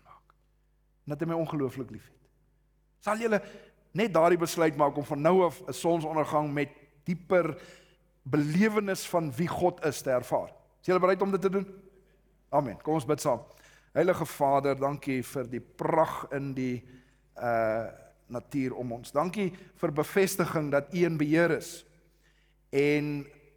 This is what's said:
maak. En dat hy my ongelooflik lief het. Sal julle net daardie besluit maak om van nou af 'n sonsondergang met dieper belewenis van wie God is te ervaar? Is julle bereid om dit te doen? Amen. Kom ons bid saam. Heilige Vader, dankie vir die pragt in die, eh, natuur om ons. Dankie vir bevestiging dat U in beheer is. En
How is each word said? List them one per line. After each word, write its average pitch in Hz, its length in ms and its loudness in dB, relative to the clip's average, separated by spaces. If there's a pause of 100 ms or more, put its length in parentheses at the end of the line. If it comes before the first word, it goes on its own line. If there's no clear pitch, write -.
maak. - 300 -20 (720)
En 147 80 -6
dat 147 60 -10
hy 160 80 -2
my 165 60 -2
ongelooflik 139 580 -4
lief 107 160 -16
het. - 220 -20 (680)
Sal 214 180 -2
julle 220 240 2 (500)
net 196 220 0
daardie 170 260 6
besluit 160 380 2
maak 143 200 2
om 139 80 -4
van 143 160 -4
nou 180 220 6
af 160 240 0
'n 139 60 -6
sonsondergang 156 800 0
met 143 160 -2 (340)
dieper 170 540 0 (640)
belewenis 185 840 2
van 165 240 -2
wie 151 160 -2
God 175 380 0
is 143 160 -2
te 139 80 -6
ervaar? 123 440 0 (280)
Is - 60 -10
julle 185 120 4
bereid 185 220 4
om 196 100 -2
dit 185 100 0
te 190 80 2
doen? 196 180 -2 (840)
Amen. 135 320 -2
Kom 151 120 -2
ons 156 120 -2
bid 143 160 0
saam. 127 200 -2 (520)
Heilige 165 320 2
Vader, 139 500 2
dankie 135 480 -4
vir - 260 -8
die 120 100 -6
pragt - 720 -2
in 139 220 -6
die, 127 300 -4 (520)
eh, 113 520 0 (440)
natuur 127 440 -4
om 123 160 -8
ons. 120 200 -12
Dankie 175 400 -2 (300)
vir 160 140 -2
bevestiging 156 760 0
dat 143 220 0
U 175 120 2
in 165 140 0
beheer 160 380 4
is. - 280 -10 (840)
En 147 540 0 (300)